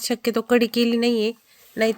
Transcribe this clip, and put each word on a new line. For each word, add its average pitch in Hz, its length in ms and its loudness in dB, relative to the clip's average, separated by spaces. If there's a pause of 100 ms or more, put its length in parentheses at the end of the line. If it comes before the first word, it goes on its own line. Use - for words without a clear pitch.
शक्यतो 226 380 -4
कढी 233 260 2
केली 233 300 0
नाहीये, 233 360 0 (440)
नाही 220 220 0